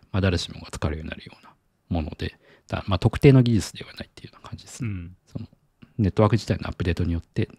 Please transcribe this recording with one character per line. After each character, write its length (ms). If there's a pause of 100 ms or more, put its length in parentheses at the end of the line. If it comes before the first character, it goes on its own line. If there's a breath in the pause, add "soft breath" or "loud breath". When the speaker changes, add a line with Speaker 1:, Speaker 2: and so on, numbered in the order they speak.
(120)
Speaker 1:
ま 80
あ、 20
誰 160
し 140
も 100
が 80
使 180
え 40
る 60
よ 40
う 40
に 40
な 60
る 100
よ 140
う 40
な 100 (360)
も 140
の 80
で、 260 (300 soft breath)
だ-、 200
ま 100
あ、 20
特 200
定 140
の 80
技 120
術 200
で 100
は 100
な 100
い 40
っ 60
て 120
い 40
う 20
よ 80
う 40
な 60
感 80
じ 80
で 60
す 120
ね。 60
Speaker 2:
う 40
ん。 220 (100)
Speaker 1:
そ 140
の、 80 (500)
ネ 120
ッ 20
ト 120
ワ 40
ー 20
ク 60
自 100
体 140
の 80
ア 40
ッ 40
プ 80
デ 80
ー 20
ト 100
に 100
よ 60
っ 20
て 380